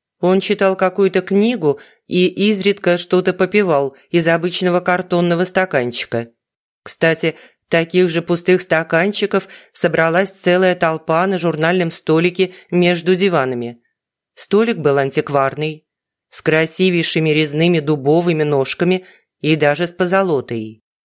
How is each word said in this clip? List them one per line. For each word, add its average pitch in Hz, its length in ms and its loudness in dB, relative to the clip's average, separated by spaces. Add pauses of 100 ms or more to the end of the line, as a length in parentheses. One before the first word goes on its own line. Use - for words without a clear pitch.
(200)
Он 185 220 2
читал 190 340 0
какую-то 185 460 0
книгу 190 580 0 (280)
и 180 200 0
изредка 196 680 0
что-то 180 360 0
попивал 180 640 0 (140)
из 170 180 0
обычного 175 540 0
картонного 180 640 0
стаканчика. 123 840 -4 (520)
Кстати, 165 520 -2 (340)
таких 170 400 2
же 165 120 -2
пустых 175 400 0
стаканчиков 185 840 -2 (240)
собралась 165 600 0
целая 180 440 2
толпа 165 520 0
на 196 100 -2
журнальном 165 540 0
столике 175 600 0 (180)
между 175 440 2
диванами. 131 680 -2 (520)
Столик 220 440 0
был 143 200 0
антикварный, 139 880 -2 (420)
с - 120 -8
красивейшими 165 880 0
резными 156 480 2
дубовыми 156 640 0
ножками 151 640 0 (360)
и 156 140 2
даже 151 320 0
с 175 60 -10
позолотой. 143 880 -2 (220)